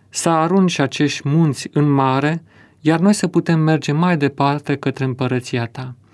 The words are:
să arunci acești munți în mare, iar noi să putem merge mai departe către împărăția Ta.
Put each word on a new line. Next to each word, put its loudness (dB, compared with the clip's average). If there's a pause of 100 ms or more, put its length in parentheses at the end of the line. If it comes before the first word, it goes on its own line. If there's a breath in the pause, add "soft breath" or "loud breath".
să -2
arunci 2
acești -2
munți 0
în 2
mare, 0 (360 soft breath)
iar 2
noi 4
să -2
putem 0
merge 0
mai 0
departe -2
către -4
împărăția -4
Ta. -12 (180 loud breath)